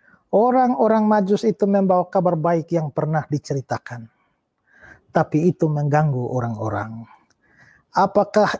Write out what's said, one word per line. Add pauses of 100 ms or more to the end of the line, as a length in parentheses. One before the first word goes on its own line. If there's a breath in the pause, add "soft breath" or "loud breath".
(340 soft breath)
"Orang-orang
Majus
itu
membawa
kabar
baik
yang
pernah
diceritakan, (1040 soft breath)
tapi
itu
mengganggu
orang-orang. (880 soft breath)
Apakah